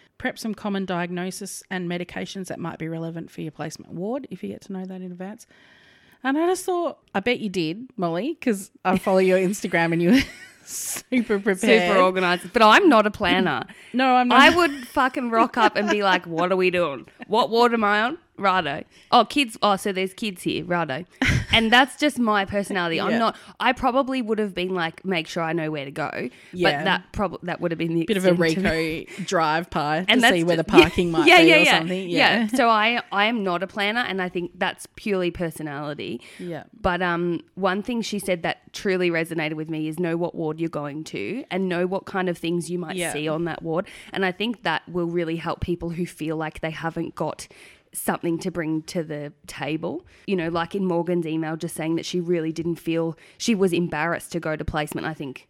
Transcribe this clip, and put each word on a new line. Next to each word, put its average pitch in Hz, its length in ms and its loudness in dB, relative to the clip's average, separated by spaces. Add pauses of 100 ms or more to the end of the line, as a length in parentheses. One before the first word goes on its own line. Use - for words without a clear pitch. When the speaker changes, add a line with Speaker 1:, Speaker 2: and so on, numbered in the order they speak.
(160)
Speaker 1:
Prep - 240 -6
some 220 140 -6
common 196 320 -4
diagnosis 180 840 -6
and 180 180 -6
medications 180 600 -8
that - 100 -10
might 165 220 -8
be 160 80 -6
relevant 165 420 -8
for - 120 -12
your 156 100 -10
placement - 400 -12
ward, 226 360 -8
if - 140 -14
you 202 60 -8
get - 140 -12
to - 100 -14
know 190 120 -10
that 185 160 -12
in 185 120 -12
advance." 190 340 -14 (800)
And 269 120 0
I 330 120 2
just 370 160 0
thought, 349 340 -2 (160)
I 202 60 0
bet 240 180 0
you 214 120 -4
did, 185 460 -4
Molly, 185 440 -2
'cause 196 320 -2 (120)
I 185 140 4
follow 190 200 2
your 185 200 6
Instagram 180 540 0
and 170 100 2
you 170 100 6
were 262 80 8 (220)
<laughs> - 220 -20
super - 720 -2
prepared. 202 540 4
Speaker 2:
Super 190 100 6
organised. 185 500 2
But 233 100 6
I'm 226 260 10
not 240 180 8
a 214 40 -2
planner. 180 580 2
Speaker 1:
<laughs> - 60 -20 (200)
No, 254 220 4
I'm 247 120 4
not. 240 100 6
Speaker 2:
I 311 160 10
would 285 340 0
fucking 254 420 0
rock 226 260 2
up 220 180 4
and 208 140 -2
be 214 140 0
like, 185 240 2
"What 170 260 0
are 190 40 0
we 185 140 2
doing? 165 360 -2 (200)
What 202 220 0
ward 233 240 4
am 233 100 0
I 208 200 2
on? 269 160 -4 (180)
Righto. 180 480 -2 (260)
Oh, 233 140 8
kids. 262 380 -2
Oh, 208 140 4
so 202 160 -4
there's 185 200 -2
kids 202 300 -8
here. 160 200 -2
Righto." 165 440 -4 (440)
And 226 220 0
that's 262 260 4
just 294 200 0
my 214 260 2
personality. 185 560 -2
I'm 190 120 0
Speaker 1:
Yeah. 233 60 0
Speaker 2:
not, 226 180 0 (220)
I 233 140 0
probably 262 480 0
would 214 180 -2
have 208 160 -2
been 185 200 -4
like, 165 320 -4
"Make 170 200 -2
sure - 160 -4
I 160 120 -2
know 156 160 -2
where 143 160 -6
to 143 40 -12
go." 147 380 -6 (240)
Speaker 1:
Yeah. 180 260 2
Speaker 2:
But 156 60 -4
that 180 280 -2
prob-, 190 320 -4
that 170 180 -4
would 175 100 0
have 160 60 -6
been 165 160 -2
the 165 100 2
Speaker 1:
Bit 202 140 0
of 185 80 2
a 180 80 8
Speaker 2:
extent 170 320 2
of 165 80 2
Speaker 1:
Rico 165 500 -6
drive 165 460 0
by 156 340 0
to 190 60 2
Speaker 2:
And 240 100 6
Speaker 1:
see - 100 2
Speaker 2:
that's 170 140 2
Speaker 1:
where 170 140 2
the 165 60 2
Speaker 2:
ju-, - 80 -6
<laughs> - 40 8
yeah. - 60 12
Speaker 1:
parking 175 280 2
might 165 160 4
Speaker 2:
Yeah, 349 140 10
Speaker 1:
be 330 80 8
Speaker 2:
yeah, 330 80 8
Speaker 1:
or - 40 8
Speaker 2:
yeah. 262 180 6
Speaker 1:
something. 180 320 -4
Speaker 2:
Yeah. 170 80 0 (220)
Speaker 1:
Yeah. 226 80 0
Speaker 2:
So 240 200 2
I, 226 420 2
I 196 140 2
am 226 180 0
not 175 200 -2
a 190 40 -6
planner, 208 340 -2
and 196 200 -4
I 180 80 -2
think 175 280 -6
that's 180 380 -4
purely 185 360 -2
personality. 151 880 -8 (180)
Speaker 1:
Yeah. 170 260 -10 (160)
Speaker 2:
But, 180 220 0
um, 175 380 0 (140)
one 185 280 -2
thing 233 200 -4
she 202 160 -6
said 180 240 -4
that - 320 -6
truly 180 360 0
resonated 165 440 -2
with 156 160 -8
me 156 180 -4
is 156 100 -8
know 170 200 0
what 170 160 -4
ward 156 260 -4
you're 165 80 -2
going 147 360 -8
to 151 460 -8
and 190 180 0
know 180 180 0
what 185 180 -4
kind 185 240 -2
of 175 100 -2
things 170 320 -2
you 175 80 -4
might 165 180 -8
Speaker 1:
Yeah. 170 160 -2
Speaker 2:
see 151 140 -4
on 156 200 -2
that 160 160 -8
ward. 165 240 -4 (260)
And 196 120 -2
I 180 80 0
think 214 300 -6
that 165 260 -2
will 170 180 -2
really 170 300 -2
help 160 240 -6
people 170 300 -4
who 170 160 -6
feel 156 300 -6
like 156 240 -8
they 160 100 -4
haven't 165 440 -6
got - 340 -6 (440)
something 170 460 -2
to 185 120 -6
bring 160 320 -4
to 165 200 -6
the 147 300 -10 (140)
table. 170 580 -6 (220)
You 202 100 0
know, 165 120 -2
like 165 260 -4
in 196 100 -2
Morgan's 170 420 0
email 160 300 -4
just 160 180 -8
saying 160 220 -4
that 165 80 -4
she 180 160 -4
really 165 320 -2
didn't 165 240 -4
feel, 165 400 -4 (220)
she - 160 2
was 190 180 2
embarrassed 165 600 -2
to 170 80 -4
go 156 160 -4
to 156 80 -6
placement. 151 420 -4
I 156 80 -6
think 139 360 -12